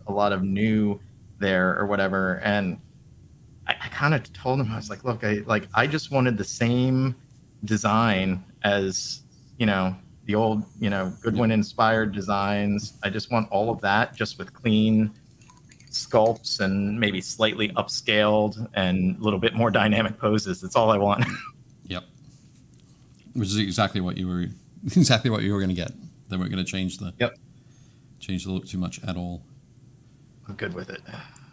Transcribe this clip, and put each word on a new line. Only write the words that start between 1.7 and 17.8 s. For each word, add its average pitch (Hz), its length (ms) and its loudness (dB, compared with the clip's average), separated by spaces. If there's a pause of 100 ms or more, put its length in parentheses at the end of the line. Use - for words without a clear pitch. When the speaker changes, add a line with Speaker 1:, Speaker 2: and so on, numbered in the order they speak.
Speaker 1:
or 101 100 -2
whatever." 95 560 0
And 101 360 0 (880)
I, - 140 0
I - 80 -10
kinda 151 300 2
told 127 400 -4
them, 113 120 -2
I 110 60 -6
was - 120 -10
like, 101 140 -14
"Look, 117 220 -4
I, 104 200 2
like, 107 280 0
I 117 140 2
just 147 240 -4
wanted 127 260 2
the 101 80 -2
same 127 720 2 (500)
design 101 800 2 (200)
as, 98 600 0 (340)
you 117 80 0
know, 95 280 2 (320)
the 104 100 -2
old, 110 280 2 (160)
you 107 100 -2
know, 95 220 -2 (100)
Goodwin 113 280 0
Speaker 2:
Yeah. 113 60 2
Speaker 1:
inspired 110 580 2
designs. 101 800 -2 (100)
I 101 60 -2
just 101 220 -6
want 110 200 0
all 104 200 0
of 107 100 -6
that, 104 340 2
just - 220 -4
with - 160 -14
clean 110 580 2 (760)
sculpts - 720 0
and 101 380 0
maybe 101 200 0
slightly 107 500 0
upscaled 107 1040 2